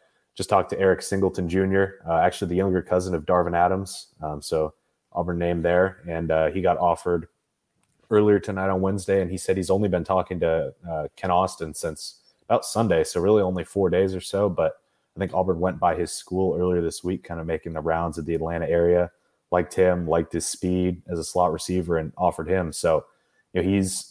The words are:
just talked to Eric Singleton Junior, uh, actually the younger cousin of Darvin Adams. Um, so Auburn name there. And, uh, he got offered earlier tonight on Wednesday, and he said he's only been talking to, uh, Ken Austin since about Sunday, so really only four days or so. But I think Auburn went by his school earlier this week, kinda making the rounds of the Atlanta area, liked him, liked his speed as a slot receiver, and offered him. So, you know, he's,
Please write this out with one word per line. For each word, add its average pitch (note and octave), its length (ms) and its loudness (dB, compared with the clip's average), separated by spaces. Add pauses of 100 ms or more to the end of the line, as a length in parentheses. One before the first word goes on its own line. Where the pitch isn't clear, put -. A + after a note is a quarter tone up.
(360)
just - 140 -6
talked F#2 220 2
to - 80 -4
Eric F#2+ 220 4
Singleton F#2+ 480 -2
Junior, F#2+ 580 2
uh, E2+ 100 2
actually F2+ 320 0
the E2+ 60 -2
younger F#2 260 2
cousin F2+ 340 0
of D2+ 100 -6
Darvin F2 300 2
Adams. F#2+ 520 0 (140)
Um, D2+ 200 -8
so D#2 320 -2 (400)
Auburn F2 240 -4
name E2+ 240 0
there. F2+ 360 2 (100)
And, E2 240 -4
uh, D#2+ 200 2
he F#2 100 -4
got F2 160 2
offered E2+ 500 0 (840)
earlier G#2 300 6
tonight F#2+ 300 -4
on F#2+ 120 0
Wednesday, G2 400 0
and F2 80 -4
he F#2 80 -6
said F#2+ 200 -2
he's F2+ 120 -2
only G2 200 2
been F2 140 0
talking F#2 360 -2
to, D#2+ 340 0 (160)
uh, D#2 260 -4
Ken F#2 160 -4
Austin F2 420 0
since - 480 -10 (240)
about A#2 200 0
Sunday, A2 380 2
so - 180 -2
really G#2 200 4
only F#2 220 -2
four F#2+ 260 0
days F#2+ 260 2
or F2+ 60 -6
so. G2+ 280 0
But D#2+ 240 0 (420)
I - 40 -10
think F#2 140 -4
Auburn F#2 260 0
went F2+ 200 -2
by E2+ 160 2
his E2 160 -4
school F2+ 460 -2
earlier F2+ 240 0
this E2 220 -6
week, F2+ 240 -4
kinda E2 160 -8
making E2 300 -6
the D#2 80 -6
rounds E2 360 -2
of D#2+ 80 -8
the E2 100 -2
Atlanta E2 340 -4
area, F2 420 4 (400)
liked F2+ 220 0
him, F2+ 340 2
liked E2 240 0
his E2 160 -4
speed F2+ 640 -2
as F2 100 -4
a D#2+ 60 -4
slot F2 260 2
receiver, E2+ 460 -2
and D#2+ 200 -4
offered E2 300 0
him. F2 240 0
So, D#2+ 340 0 (480)
you F#2 80 0
know, F#2+ 80 0
he's, G2 420 0